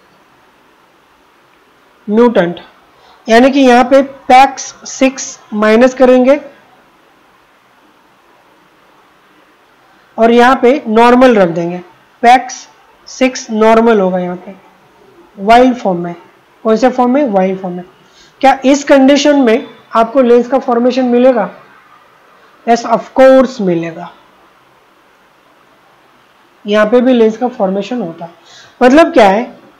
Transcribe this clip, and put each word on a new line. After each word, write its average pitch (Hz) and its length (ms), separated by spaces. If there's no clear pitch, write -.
म्यूटेंट, 208 520
यानी 233 240
कि 285 80
यहाँ 247 240
पे 269 180
पैक्स 262 360
सिक्स - 500
माइनस 220 380
करेंगे 254 460
और 233 140
यहाँ 240 300
पे 247 100
नॉर्मल 240 480
रख 185 120
देंगे, 170 280
पैक्स 247 440
सिक्स - 440
नॉर्मल 226 480
होगा 185 200
यहाँ 180 180
पे 190 180
वाइल्ड 233 400
फॉर्म 185 220
में। 175 160
कौन 220 140
से 240 120
फॉर्म 247 220
में? 285 140
वाइल्ड 190 360
फॉर्म 180 140
में। 180 80
क्या 269 240
इस 277 180
कंडीशन 285 580
में 240 260
आपको 226 260
lens 240 260
का 262 120
formation 247 460
मिलेगा? 240 440
Yes, 233 200
of 226 260
course 262 480
मिलेगा, 170 500
यहाँ 208 200
पे 240 160
भी 254 120
lens 220 240
का 247 120
formation 202 520
होता 170 240
है। 170 60
मतलब 285 320
क्या 220 160
है 208 140